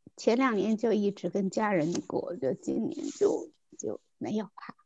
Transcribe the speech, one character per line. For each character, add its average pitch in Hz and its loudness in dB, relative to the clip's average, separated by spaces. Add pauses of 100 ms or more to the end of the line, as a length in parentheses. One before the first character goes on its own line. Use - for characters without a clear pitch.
(160)
前 226 2
两 254 4
年 208 2
就 220 2
一 202 4
直 175 -4
跟 196 0
家 214 0
人 165 2 (140)
过， - -4
就 131 0
今 - -2
年 - -6 (100)
就， - 2 (260)
就 - -6 (180)
没 127 -4
有 208 -2
吧。 - -16